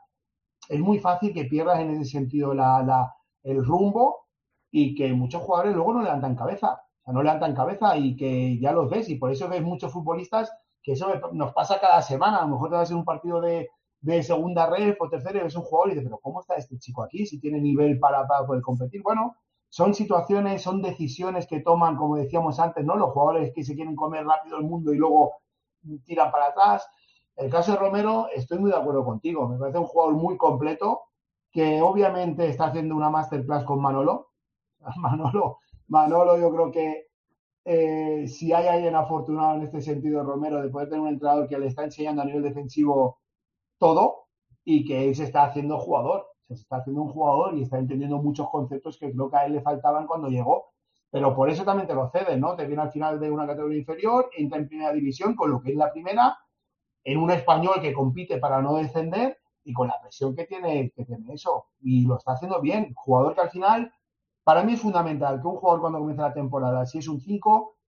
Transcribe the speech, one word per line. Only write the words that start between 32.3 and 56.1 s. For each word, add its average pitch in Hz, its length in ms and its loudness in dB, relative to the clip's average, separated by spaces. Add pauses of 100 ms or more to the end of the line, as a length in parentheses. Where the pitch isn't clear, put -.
está 156 200 0
haciendo 156 280 -2
una 151 160 2
masterclass 147 540 -2
con 139 160 -2
Manolo. 139 520 0 (480)
<laughs> 139 160 -14
Manolo, 156 640 -2 (300)
Manolo, 170 500 6
yo 170 140 4
creo 165 180 2
que, 156 360 -4 (580)
eh, 156 640 0
si 160 240 -2
hay 170 140 4
alguien 170 280 2
afortunado 156 640 0
en 151 60 -4
este 147 180 -8
sentido, 147 420 -2
Romero, 143 400 -4
de 135 60 -4
poder 143 200 -6
tener 156 140 -4
un 151 60 -2
entrenador 147 400 0
que 139 100 -4
le 139 80 -2
está 143 180 -4
enseñando 151 380 -4
a - 20 -2
nivel 143 180 -4
defensivo 143 800 0 (580)
todo 170 480 4 (380)
y 151 200 4
que 135 240 0
él 135 60 2
se 151 100 -4
está 143 200 4
haciendo 147 340 -2
jugador, 165 480 -2 (200)
se 127 80 -14
está 120 220 -10
haciendo 135 240 -6
un 147 100 -4
jugador 156 460 2
y 139 60 -2
está 127 160 -4
entendiendo 135 400 -4
muchos 147 320 -2
conceptos 139 480 -6
que 143 120 -8
creo 135 200 -4
que 143 80 -2
a 143 80 2
él 147 80 -2
le 143 80 -4
faltaban 147 440 0
cuando 160 220 -4
llegó, 127 440 0 (380)
pero 135 240 2
por 135 140 4
eso 160 160 -2
también 196 240 0
te 160 60 -4
lo 131 160 -2
ceden, 175 300 0
¿no? 160 140 0
Te 160 120 -6
viene 147 160 -4
al 147 100 -4
final 151 260 -2
de 151 120 -4
una 151 160 -2
categoría 151 320 -4
inferior, 214 580 0
entra 151 220 -2
en 147 100 -4
primera 156 240 -4
división, 151 420 -2
con 156 160 0
lo 123 120 -2
que 127 80 -6
es 143 60 -2
la 151 160 2
primera, 180 440 0 (640)